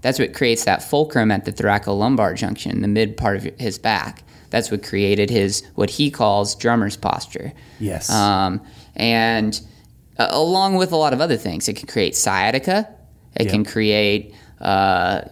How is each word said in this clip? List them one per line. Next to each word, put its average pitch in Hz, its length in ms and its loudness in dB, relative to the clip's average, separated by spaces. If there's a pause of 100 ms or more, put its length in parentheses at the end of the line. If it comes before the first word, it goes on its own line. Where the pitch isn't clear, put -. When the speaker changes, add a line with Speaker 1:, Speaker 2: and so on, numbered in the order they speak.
Speaker 1:
That's 131 180 0
what - 160 0
creates 117 300 2
that 95 180 2
fulcrum 143 480 2
at 101 140 0
the 104 60 -4
thoracolumbar 101 840 2
junction, - 460 -4
the 101 60 -2
mid 107 300 0
part 101 200 0
of 104 60 -8 (160)
his 104 200 -6
back. - 420 -2 (300)
That's - 180 0
what 101 140 -4
created 101 480 0
his, 101 320 0 (120)
what - 140 0
he 147 220 0
calls 101 420 2
drummer's 117 420 0
posture. - 580 -6 (260)
Speaker 2:
Yes. 98 320 -6
Speaker 1:
Um, 101 500 2 (340)
and, 113 640 0 (600)
uh, 117 100 2
along 190 460 2
with 185 160 2
a 170 40 -2
lot 156 180 2
of 127 80 0
other 165 160 0
things, 85 300 -6
it 101 80 -4
can - 120 -14
create - 280 -2
sciatica. 123 720 0 (480)
It - 120 0
Speaker 2:
Yeah. 95 40 -2
Speaker 1:
can 104 140 2
create, 107 680 0 (280)
uh, 95 600 2 (100)